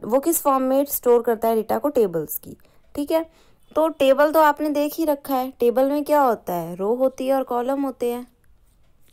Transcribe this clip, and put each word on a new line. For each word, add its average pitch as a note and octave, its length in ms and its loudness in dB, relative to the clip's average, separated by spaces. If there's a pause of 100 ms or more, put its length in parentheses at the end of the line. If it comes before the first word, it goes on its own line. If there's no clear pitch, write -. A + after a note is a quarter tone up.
वो A3+ 140 2
किस E4 220 -2
फॉर्म C4+ 220 2
में C4+ 220 2
स्टोर A#3+ 360 2
करता A3+ 260 -2
है A3+ 80 2
डेटा A3 220 -2
को? C#4+ 120 -2
टेबल्स F3 480 -2
की, - 200 -18 (380)
ठीक C#4+ 160 -6
है। E4 180 -2 (460)
तो D#4 120 2
टेबल C#4+ 440 2
तो D#4+ 80 4
आपने D4+ 300 2
देख D4 260 -2
ही D#4+ 100 -2
रखा C#4 300 -2
है, C4 240 -4
टेबल B3 320 2
में D4 120 -2
क्या C#4+ 180 2
होता A3+ 320 0
है? E3+ 220 -6
रो G3+ 200 -2
होती C4 320 -2
है C4+ 60 2
और C4+ 100 0
कॉलम B3+ 380 -4
होते B3 300 -4
हैं, B3 240 -12 (760)